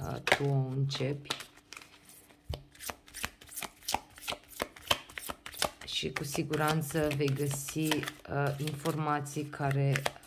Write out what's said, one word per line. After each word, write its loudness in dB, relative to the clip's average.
uh, -4
tu 2
o 2
începi. 0
Și -2
cu -2
siguranță 2
vei 4
găsi, 0
uh, 0
informații 0
care 2